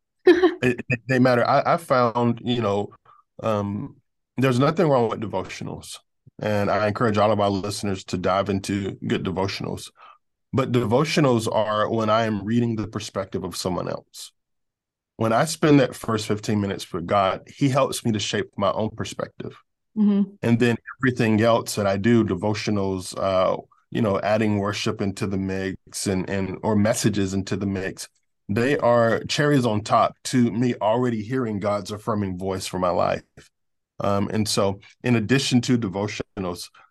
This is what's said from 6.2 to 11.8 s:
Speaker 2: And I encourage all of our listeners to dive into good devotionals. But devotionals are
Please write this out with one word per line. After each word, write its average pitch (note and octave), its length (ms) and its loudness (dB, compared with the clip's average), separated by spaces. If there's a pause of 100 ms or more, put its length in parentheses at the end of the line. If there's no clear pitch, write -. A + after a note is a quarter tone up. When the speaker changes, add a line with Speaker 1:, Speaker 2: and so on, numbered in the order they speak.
Speaker 2:
And G2+ 280 0
I G#2 200 0
encourage G#2 300 0
all G#2 120 4
of G#2 80 2
our G2+ 120 2
listeners G2 560 -4
to F#2 120 -4
dive F#2 300 0
into G2 580 -4
good - 180 -2
devotionals. F#2+ 680 -4 (600)
But A#2+ 200 0
devotionals B2 800 2
are G#2+ 360 0